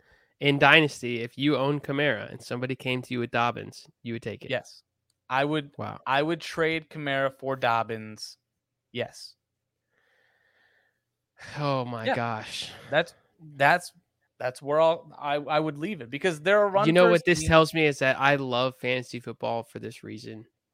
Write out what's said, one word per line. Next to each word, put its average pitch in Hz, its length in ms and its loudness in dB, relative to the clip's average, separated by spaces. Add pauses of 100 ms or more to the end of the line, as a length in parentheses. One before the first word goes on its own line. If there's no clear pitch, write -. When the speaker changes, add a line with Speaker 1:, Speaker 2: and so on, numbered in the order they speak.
(400)
Speaker 1:
in 143 180 2
Dynasty, 139 640 4
if 120 180 -10
you 143 180 2
own 143 240 0
Kamara 139 500 -2
and - 120 -16
somebody 127 320 -6
came 127 260 -4
to 123 140 -8
you 120 60 -2
with 120 100 -4
Dobbins, 117 560 -4 (160)
you 117 100 -8
would 113 100 -8
take 104 220 -10
it? 120 60 -12
Speaker 2:
Yes. - 320 -8 (480)
I 135 140 2
would, 147 340 -4
Speaker 1:
Wow. 107 280 -10
Speaker 2:
I 135 160 2
would 160 180 -2
trade 160 500 -4
Kamara 135 480 -2
for 135 180 -6
Dobbins. 113 800 -4 (560)
Yes. - 420 -10 (2250)
Speaker 1:
Oh 139 260 -2
my 117 220 -8
Speaker 2:
Yeah. - 100 -2
Speaker 1:
gosh. 117 540 -6 (200)
Speaker 2:
That's, 160 240 0 (420)
that's, 151 360 2 (460)
that's 127 220 -6
where 143 200 0
I'll, 160 380 2
I, 143 180 -4
I 147 240 0
would 156 180 -4
leave 170 220 -8
it, 117 100 -14
because 151 300 -2
there 196 200 4
are 202 80 4
run 196 180 2
Speaker 1:
You 160 60 4
know 180 120 8
Speaker 2:
first 180 80 6
Speaker 1:
what 170 120 2
this 175 140 4
Speaker 2:
teams 160 100 -2
Speaker 1:
tells 160 260 6
me 160 120 4
is 143 140 0
that 131 180 2
I 139 180 4
love 127 420 -2
fantasy 123 420 -4
football 117 420 -6
for - 160 -14
this 113 240 -14
reason, 110 420 -14 (300)